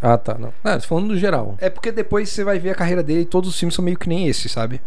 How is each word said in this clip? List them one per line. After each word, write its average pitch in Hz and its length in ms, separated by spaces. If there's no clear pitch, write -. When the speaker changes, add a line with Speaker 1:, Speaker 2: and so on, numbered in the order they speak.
Speaker 1:
Ah, 117 160
tá. 110 180
Não. 117 160
Ah, 208 140
tô 107 80
falando 175 200
no 214 100
geral. 135 440
Speaker 2:
É 185 100
porque 226 220
depois 208 360
você 208 160
vai 196 140
ver 180 120
a 185 40
carreira 175 300
dele 156 160
e 170 40
todos 185 260
os - 80
filmes 170 160
são 185 100
meio 180 140
que - 100
nem 175 200
esse, - 200
sabe? 117 380